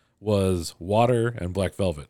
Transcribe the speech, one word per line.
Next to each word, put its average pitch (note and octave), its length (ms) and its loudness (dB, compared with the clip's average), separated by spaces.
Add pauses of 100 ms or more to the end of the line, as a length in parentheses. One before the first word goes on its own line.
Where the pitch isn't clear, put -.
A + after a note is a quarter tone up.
(200)
was F#2+ 600 0
water A#2 580 2
and F2+ 160 -6
Black F#2 220 -2
Velvet. D#2+ 340 -4